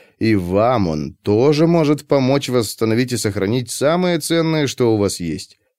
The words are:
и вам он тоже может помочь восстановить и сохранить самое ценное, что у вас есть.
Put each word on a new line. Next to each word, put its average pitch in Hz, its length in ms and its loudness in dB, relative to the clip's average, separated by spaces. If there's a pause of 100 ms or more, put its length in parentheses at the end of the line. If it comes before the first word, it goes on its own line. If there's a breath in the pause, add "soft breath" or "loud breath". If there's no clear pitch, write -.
(200 loud breath)
и 110 160 2
вам 98 520 2
он 76 360 -4
тоже 143 420 2
может 156 400 0
помочь 139 420 0
восстановить 120 640 -2
и 120 60 -4
сохранить 107 540 -2
самое 170 480 0
ценное, 160 480 -2
что 117 260 0
у 107 40 2
вас 101 220 0
есть. 80 380 -8 (220)